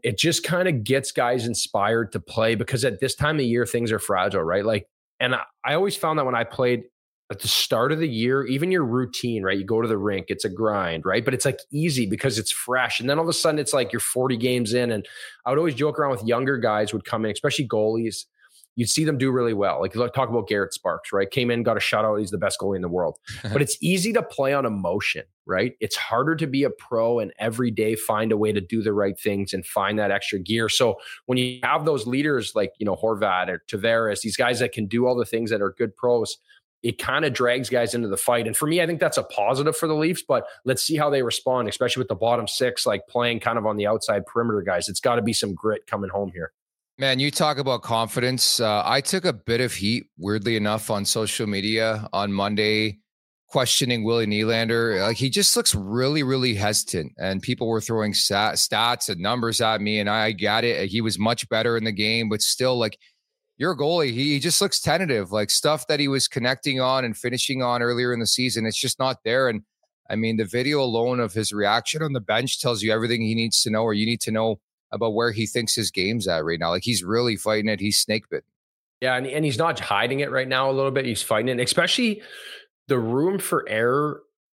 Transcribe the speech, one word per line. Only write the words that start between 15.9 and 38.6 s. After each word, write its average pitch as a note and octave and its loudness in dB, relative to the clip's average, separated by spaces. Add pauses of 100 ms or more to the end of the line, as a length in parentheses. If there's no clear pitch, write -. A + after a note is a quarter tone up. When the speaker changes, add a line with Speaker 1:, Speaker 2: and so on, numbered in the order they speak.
Speaker 1:
around C#3+ 2
with G#2+ -4
younger B2+ 2
guys A2 0
would G#2+ -4
come A2 -2
in, G#2+ 0
especially - -2
goalies. A2 0 (500)
You'd A#2 0
see D#3 2
them D3+ 2
do C3+ 2
really A#2+ 2
well. F#2+ 2
Like, F#2+ -2
look, A#2+ 0
talk C3 2
about A2+ 0
Garrett G2+ 0
Sparks, - -4
right? G2 2
Came A#2+ 0
in, A#2 0
got A2+ 2
a - 0
shutout. G#2+ 2
He's G2+ -2
the G2+ -4
best G2 0
goalie F#2+ -2
in F2+ -4
the F2+ -4
world. E2+ -2 (240)
Speaker 2:
<laughs> G#2 -6
Speaker 1:
But C3+ 2
it's - 0
easy F3+ 2
to A#2+ 4
play C#3 0
on C#3 2
emotion, G2 -2 (200)
right? F#2+ 0
It's - -4
harder C#3 0
to D#3+ 0
be C#3 0
a C3 2
pro A#2 0
and G2+ -4
every A#2 0
day A2 2
find A2 0
a G#2+ 4
way G#2+ 2
to G2+ 0
do A2 -2
the G#2 0
right G2+ 0
things G2+ -2
and F#2 -4
find G#2 0
that G2+ 2
extra G2 -2
gear. A2 0
So A2+ 2 (320)
when B2+ 0
you B2+ -2
have D3 0
those C3+ 0
leaders C3+ 0
like, G#2 0
you G#2+ -4
know, F#2+ 0
Horvat G2+ 2
or F2+ -4
Tavares, A2+ 2
these G#2 -4
guys B2 2
that A#2+ 0
can G#2 -4
do A#2+ 2
all B2 4
the A#2+ 0
things A2+ -2
that G#2 0
are G2 -2
good A2+ -2
pros, A#2+ 0 (440)
it A#2 -2
kinda C#3+ 0
drags B2 0
guys A#2+ 2
into A#2+ -2
the F#2+ -2
fight. A#2+ 2
And A2+ -2
for D3+ 0